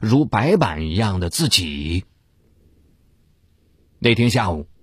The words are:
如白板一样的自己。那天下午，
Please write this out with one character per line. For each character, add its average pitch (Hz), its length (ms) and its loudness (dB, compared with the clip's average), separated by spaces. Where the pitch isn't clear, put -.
如 127 240 4
白 123 320 0
板 80 300 0
一 80 80 -4
样 98 260 0
的 87 80 -2
自 135 220 -2
己。 80 540 -4
那 117 160 2
天 117 160 2
下 110 200 0
午， 76 160 -6